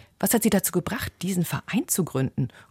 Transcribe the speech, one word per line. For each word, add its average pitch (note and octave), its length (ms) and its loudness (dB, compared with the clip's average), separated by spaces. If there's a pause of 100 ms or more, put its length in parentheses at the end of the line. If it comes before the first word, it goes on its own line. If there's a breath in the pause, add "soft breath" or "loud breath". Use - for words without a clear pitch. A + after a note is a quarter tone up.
(200 loud breath)
Was F#3+ 120 2
hat A3+ 120 4
Sie A3+ 60 4
dazu G3 200 2
gebracht, - 420 -2 (100)
diesen F3+ 220 0
Verein - 440 -2
zu F3+ 160 0
gründen C3+ 460 -2 (200 soft breath)